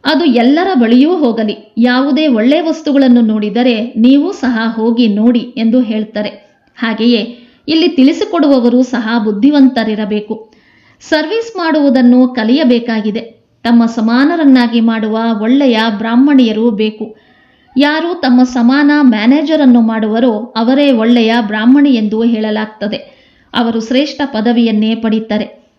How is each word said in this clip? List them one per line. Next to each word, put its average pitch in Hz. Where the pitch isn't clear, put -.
ಅದು 311
ಎಲ್ಲರ 269
ಬಳಿಯೂ 254
ಹೋಗಲಿ. 226
ಯಾವುದೇ 262
ಒಳ್ಳೆ 254
ವಸ್ತುಗಳನ್ನು 277
ನೋಡಿದರೆ 220
ನೀವು 277
ಸಹ 240
ಹೋಗಿ 226
ನೋಡಿ" 220
ಎಂದು 226
ಹೇಳ್ತಾರೆ. 214
ಹಾಗೆಯೇ 226
ಇಲ್ಲಿ 320
ತಿಳಿಸಿಕೊಡುವವರು 269
ಸಹ 233
ಬುದ್ಧಿವಂತರಿರಬೇಕು. 214
ಸರ್ವಿಸ್ 349
ಮಾಡುವುದನ್ನು 262
ಕಲಿಯಬೇಕಾಗಿದೆ. 233
ತಮ್ಮ 233
ಸಮಾನರನ್ನಾಗಿ 247
ಮಾಡುವ 220
ಒಳ್ಳೆಯ 247
ಬ್ರಾಹ್ಮಣಿಯರು 233
ಬೇಕು. 214
ಯಾರು 320
ತಮ್ಮ 254
ಸಮಾನ 254
ಮ್ಯಾನೇಜರನ್ನು 262
ಮಾಡುವರೋ 220
ಅವರೇ 269
ಒಳ್ಳೆಯ 233
ಬ್ರಾಹ್ಮಣಿ 240
ಎಂದು 220
ಹೇಳಲಾಗ್ತದೆ. 214
ಅವರು 226
ಶ್ರೇಷ್ಠ 269
ಪದವಿಯನ್ನೇ 220
ಪಡೀತಾರೆ. 220